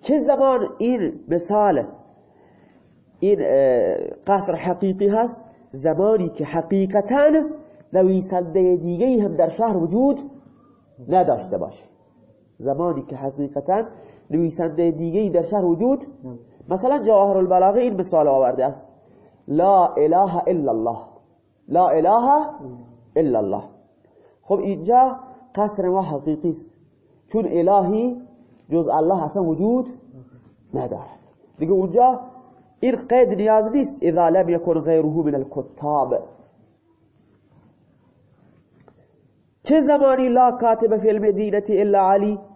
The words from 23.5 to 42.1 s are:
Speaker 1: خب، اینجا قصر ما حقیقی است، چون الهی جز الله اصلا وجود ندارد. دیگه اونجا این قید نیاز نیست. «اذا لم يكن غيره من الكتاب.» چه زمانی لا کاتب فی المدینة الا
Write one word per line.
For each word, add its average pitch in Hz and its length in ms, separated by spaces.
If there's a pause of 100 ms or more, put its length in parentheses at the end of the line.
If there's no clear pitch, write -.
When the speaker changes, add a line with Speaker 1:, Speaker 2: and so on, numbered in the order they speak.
Speaker 1:
خب، 196 160
اینجا 226 580 (380)
قصر 202 340
ما 190 140
حقیقی 156 480
است، - 160 (680)
چون 208 140
الهی 196 720 (540)
جز 160 180
الله 165 360
اصلا 196 180
وجود 202 440 (880)
ندارد. 123 440 (400)
دیگه 160 140
اونجا 214 480 (600)
این 247 160
قید 247 320
نیاز 214 440
نیست. 269 300
«اذا 170 260
لم 185 200
يكن 170 260
غيره 160 480
من 147 120
الكتاب.» 139 800 (3500)
چه 311 200
زمانی 269 460
لا 247 220 (100)
کاتب 226 380
فی 208 120
المدینة 208 580
الا 196 420